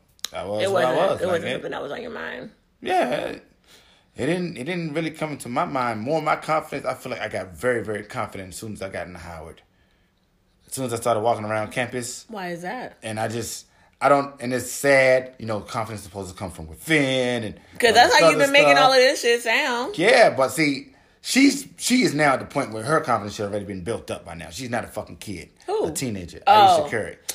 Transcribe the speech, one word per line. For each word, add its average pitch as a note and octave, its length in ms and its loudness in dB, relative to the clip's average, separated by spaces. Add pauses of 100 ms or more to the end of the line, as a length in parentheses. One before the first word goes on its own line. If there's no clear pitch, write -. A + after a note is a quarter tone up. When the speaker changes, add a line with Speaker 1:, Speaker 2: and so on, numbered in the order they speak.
(320)
Speaker 1:
I - 120 -8
was G#2 180 -4
Speaker 2:
It F#3+ 60 0
Speaker 1:
who G3 80 0
I - 80 2
Speaker 2:
wasn't, B2+ 120 2
Speaker 1:
was. F#3 240 2
Speaker 2:
it E3+ 40 -4
Speaker 1:
Like, F#3 80 0
Speaker 2:
wasn't E3 120 -2
Speaker 1:
it - 100 -4
Speaker 2:
something - 160 -8
that - 120 -8
was C#3+ 100 -8
on A#3 100 -10
your - 80 -12
mind. D#3+ 400 -12 (320)
Speaker 1:
Yeah. C4 540 -2 (800)
It A#2 100 -4
didn't, F3 300 -2
it B2 80 -10
didn't E3 300 -6
really D#3+ 160 -4
come D#3 220 -6
into C3+ 160 -12
my C#3 160 -2
mind. B2 360 -2
More D3+ 220 -2
my D#3 140 0
confidence, D3+ 500 -4
I B2+ 80 -2
feel B2+ 160 -12
like A#2 100 -8
I G#2+ 80 -6
got F#2 240 -8
very, A#2 300 -2
very G#2 220 -6
confident G2+ 460 -10
as F2 60 -14
soon A2 180 -10
as F#2+ 80 -12
I F#2+ 60 -8
got F2+ 200 -10
into F2+ 100 -16
Howard. E2 440 -16 (1040)
As - 60 -14
soon C3+ 100 -6
as A#2 80 -4
I A#2 40 -2
started A2+ 240 0
walking A2 240 0
around G#2+ 280 -4
campus. A#2+ 560 -6
Speaker 2:
Why F#3+ 220 -10
is E3+ 120 -10
that? G3+ 400 -10
Speaker 1:
And A2 160 -8
I A2+ 100 -2
just, A2 380 -8 (340)
I C3 80 4
don't, C#3 320 4
and B2 140 -6
it's B2 160 -4
sad, C3 680 4
you A2+ 80 -12
know, G#2+ 140 -4
confidence G#2+ 420 -8
is - 40 -16
supposed F2+ 240 -10
to F2+ 60 -18
come F#2 160 -8
from D#2+ 160 -14
within B2+ 760 0
and F#2 100 -8 (240)
Speaker 2:
'Cause - 120 4
Speaker 1:
all - 40 6
Speaker 2:
that's D#4 180 8
Speaker 1:
this D4+ 80 6
Speaker 2:
how E4 100 8
you've D4+ 60 4
Speaker 1:
other C#4+ 80 4
Speaker 2:
been C#4 80 2
making D4 200 8
Speaker 1:
stuff. C#4 120 6
Speaker 2:
all C4 80 6
of C4 60 6
this C4+ 240 4
shit A#3+ 200 2
sound. B3+ 560 -2
Speaker 1:
Yeah, A3 320 6
but B2+ 180 2
see, D3 440 -2 (280)
she's, - 460 4 (120)
she B3+ 240 2
is C#3 120 2
now D3 200 4
at A#2+ 60 0
the G2+ 60 -10
point A#2+ 260 -4
where A2 120 -8
her D3+ 160 2
confidence G#2+ 340 -2
should G#2 140 -4
already G#2 160 -4
been F#2+ 180 -10
built G#2 300 -6
up D#2+ 120 -12
by E2+ 100 -14
now. E2 160 -14
She's A#2 200 -12
not A2 140 -4
a - 40 -14
fucking F#2 280 -12
kid. E2+ 340 -14 (160)
Speaker 2:
Who? F#4+ 200 -2
Speaker 1:
A E3 60 -2
teenager. G2+ 540 -8
Speaker 2:
Oh. F#3+ 380 8
Speaker 1:
Ayesha C#3+ 60 -10
Curry. G#2 280 -6 (160)